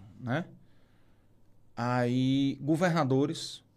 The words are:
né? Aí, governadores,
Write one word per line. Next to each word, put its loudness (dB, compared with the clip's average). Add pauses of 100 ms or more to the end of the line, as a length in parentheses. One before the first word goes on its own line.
(200)
né? -4 (1300)
Aí, 0
governadores, 0 (140)